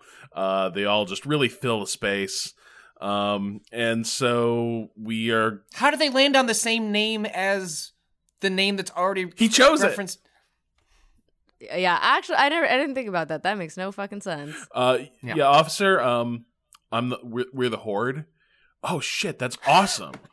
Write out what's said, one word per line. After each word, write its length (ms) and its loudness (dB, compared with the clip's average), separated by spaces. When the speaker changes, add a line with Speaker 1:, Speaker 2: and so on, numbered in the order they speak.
Speaker 1:
Uh, 360 0
they 160 -4
all 200 2
just 200 -8
really 240 2
fill 320 -2
the 60 -6
space. 640 -4
Um, 600 -2
and 340 0
so 880 0
we 360 -2
are 320 2
Speaker 2:
How 180 2
do 60 -2
they 120 2
land 260 4
on 120 4
the 60 0
same 380 -2
name 340 0
as 680 -4
the 100 0
name 240 0
that's 160 -6
already 440 -2
Speaker 1:
He 140 4
chose 340 6
it. 40 2
Speaker 2:
referenced? 320 -6
Speaker 3:
Yeah, 400 0
actually, 360 2
I 140 6
never, 180 0
I 100 2
didn't 160 0
think 160 -4
about 200 -2
that. 120 -4
That 160 -2
makes 200 -10
no 140 -6
fucking 300 -10
sense. 340 -8
Speaker 1:
Uh, 240 4
Speaker 2:
Yeah. 140 -6
Speaker 1:
yeah, 80 4
officer, 540 4
um, 460 0
I'm 180 -2
the, 140 -6
we're, 280 -4
we're 180 0
the 80 -6
Horde. 480 -4
Oh 160 -4
shit, 400 -6
that's 260 -6
awesome. 480 2